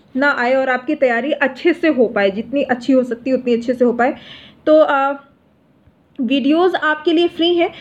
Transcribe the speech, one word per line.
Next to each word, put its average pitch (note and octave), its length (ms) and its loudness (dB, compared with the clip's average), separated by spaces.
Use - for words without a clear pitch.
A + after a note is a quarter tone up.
ना C#4 220 0
आए B3 160 0
और C4 160 0
आपकी B3+ 260 -2
तैयारी B3+ 360 0
अच्छे C#4 420 -2
से D#4+ 140 -2
हो B3 200 2
पाए, G3+ 240 0
जितनी A#3 320 -4
अच्छी B3 300 -2
हो B3+ 100 4
सकती A#3+ 260 -8
है C4 60 0
उतनी B3+ 180 -2
अच्छे A#3 200 -2
से B3 120 0
हो A#3 80 2
पाए। A#3+ 220 0
तो, D#4 140 6
अ, C#4 500 0
वीडियोज़ C#4 540 0
आपके D4+ 380 -2
लिए E4+ 140 2
फ्री E4+ 280 0
हैं। E4+ 260 0